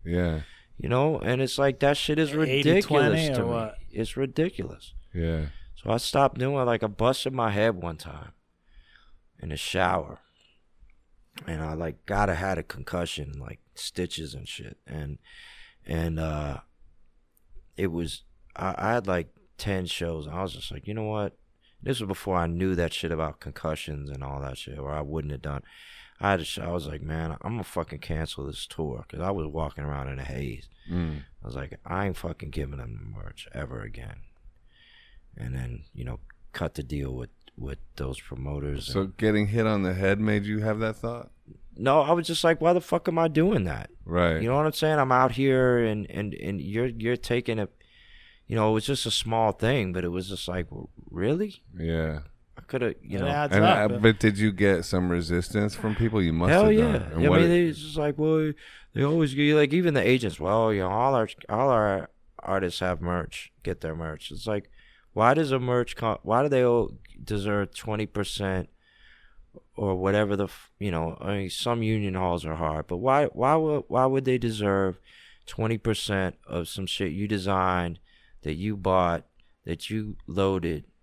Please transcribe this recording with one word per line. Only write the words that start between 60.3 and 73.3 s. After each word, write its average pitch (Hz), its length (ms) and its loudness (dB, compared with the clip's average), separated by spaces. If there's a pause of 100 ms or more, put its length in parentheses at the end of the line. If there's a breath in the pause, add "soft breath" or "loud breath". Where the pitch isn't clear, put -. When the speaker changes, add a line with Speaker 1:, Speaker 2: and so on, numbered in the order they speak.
Speaker 2:
"Well, 110 360 2
you 98 60 2
know, 92 100 0
all 123 240 2
our, 113 120 4 (220)
all 127 220 2
our 104 400 2 (300)
artists 95 400 0
have 90 200 0
merch, 87 500 -4 (120)
get 87 180 -4
their 80 160 -6
merch." 80 340 -8
It's - 160 -10
like, 104 220 -4 (460 soft breath)
why 113 180 6
does 151 180 2
a 135 80 2
merch 123 380 0
co-, 110 260 -2
why 117 200 2
do 147 80 2
they 131 120 4
all 120 300 4 (320)
deserve 104 500 -2
twenty 107 300 -4
percent 95 640 -4 (1080 soft breath)
or 98 180 0
whatever 98 420 2
the 98 80 0
f-, - 340 -12
you 101 120 -4
know, 82 300 -2
I 101 160 -2
mean, 95 140 -4
some 117 320 -2
union 107 320 0
halls 87 300 0
are 80 120 -4
hard, 78 300 -2
but 87 120 -4
why, 135 280 4
why 131 300 2